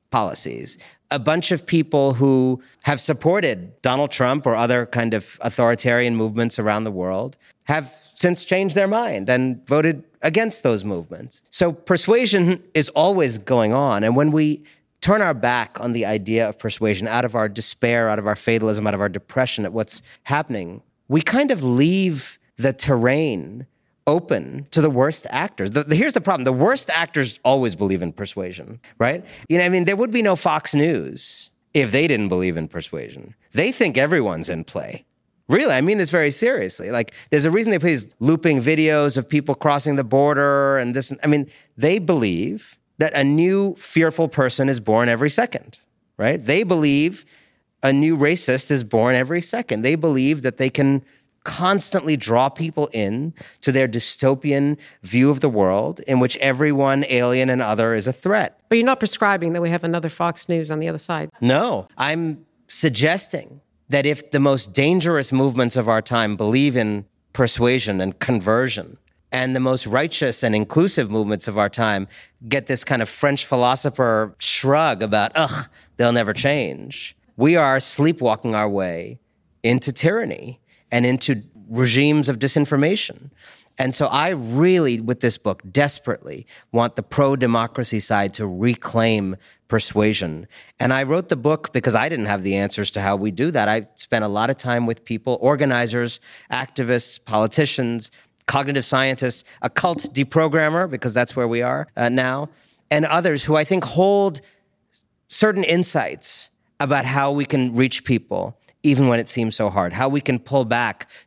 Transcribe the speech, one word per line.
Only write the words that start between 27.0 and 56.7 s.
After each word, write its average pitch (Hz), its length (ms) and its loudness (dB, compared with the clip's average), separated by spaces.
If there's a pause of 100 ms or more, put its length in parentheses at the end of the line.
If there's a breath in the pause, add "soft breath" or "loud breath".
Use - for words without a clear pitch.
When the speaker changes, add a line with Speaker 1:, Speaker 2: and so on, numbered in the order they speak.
Speaker 1:
always 127 320 2
believe 95 260 0
in 85 120 -6
persuasion, 95 680 -12 (180 soft breath)
right? 147 280 -2 (240 loud breath)
You 160 80 2
know, 180 80 4
I 180 40 2
mean, 180 160 2
there 196 100 2
would 220 160 -2
be 233 100 0
no 202 140 4
Fox 156 400 -2
News 135 720 -2 (240)
if 131 180 2
they 143 160 2
didn't 107 220 0
believe 90 280 0
in 80 100 -6
persuasion. 69 680 -12 (200)
They 190 180 0
think 175 260 0
everyone's 123 520 0
in 82 140 -6
play. - 420 -12 (440)
Really, 202 240 2
I 131 80 2
mean 196 160 2
this 180 120 -2
very 156 220 2
seriously. 135 600 -4
Like, 117 220 -4 (160 loud breath)
there's 147 160 2
a 160 60 4
reason 220 200 2
they 180 80 2
play 165 120 2
these 120 160 -2 (120)
looping 156 420 4
videos 151 560 2
of 123 100 -4
people 147 280 0
crossing 143 420 0
the 139 60 -2
border 139 760 2
and 123 180 -2
this. 135 160 -4 (120)
I 147 40 0
mean, 147 220 2 (280 soft breath)
they 165 220 2
believe 143 800 -2 (200)
that 151 160 0
a 139 100 2
new 180 520 2
fearful 160 520 0
person 131 420 0
is 127 100 -2
born 113 300 2
every 120 200 2
second, - 500 -4 (380)
right? 135 260 -2
They 151 200 2
believe 156 640 0 (560 soft breath)
a 135 100 4
new 151 260 4
racist 143 540 0
is 131 120 0
born 117 320 2
every 135 260 0
second. 170 400 -4
They 135 140 2
believe 147 480 0
that 127 140 -4
they 131 120 0
can 139 340 2 (400 soft breath)
constantly 175 720 0
draw 120 340 2
people 156 440 -4
in 113 400 -4 (280 loud breath)
to 135 100 2
their 131 160 2
dystopian 139 880 0 (240 loud breath)
view 123 280 2
of 135 120 0
the 147 80 2
world 107 520 0
in 131 180 0
which 123 180 2
everyone 139 720 0